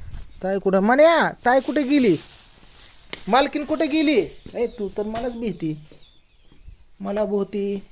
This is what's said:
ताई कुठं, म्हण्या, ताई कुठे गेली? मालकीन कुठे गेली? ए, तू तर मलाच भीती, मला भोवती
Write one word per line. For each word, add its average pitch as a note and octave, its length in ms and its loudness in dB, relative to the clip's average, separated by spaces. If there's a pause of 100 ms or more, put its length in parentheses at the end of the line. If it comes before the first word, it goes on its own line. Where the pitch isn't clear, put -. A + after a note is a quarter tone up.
(440)
ताई F#3+ 160 -2
कुठं, F#3+ 200 2
म्हण्या, C4 520 6 (140)
ताई B3+ 140 6
कुठे C4+ 220 0
गेली? B3 360 4 (1080)
मालकीन C#4 380 2
कुठे D4+ 200 -2
गेली? C#4+ 460 2 (220)
ए, A3+ 140 -2
तू G#3 200 -8 (100)
तर G#3 60 -4
मलाच A3+ 280 -6
भीती, F3 540 -8 (1120)
मला G3+ 260 -4
भोवती G3+ 680 -4